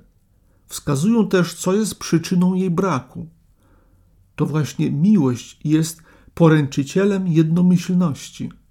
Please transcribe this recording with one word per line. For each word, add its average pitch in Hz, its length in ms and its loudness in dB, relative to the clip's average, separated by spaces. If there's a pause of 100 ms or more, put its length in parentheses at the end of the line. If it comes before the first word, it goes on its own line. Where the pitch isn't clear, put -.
(680)
Wskazują 196 600 0
też, 185 260 0
co 185 200 -2
jest 214 240 -4
przyczyną 180 560 0
jej 185 160 -2
braku. 165 580 -4 (1080)
To 151 100 -2
właśnie 147 440 -2
miłość 143 720 0
jest 156 380 0 (320)
poręczycielem 165 920 2
jednomyślności. 175 1200 0 (180)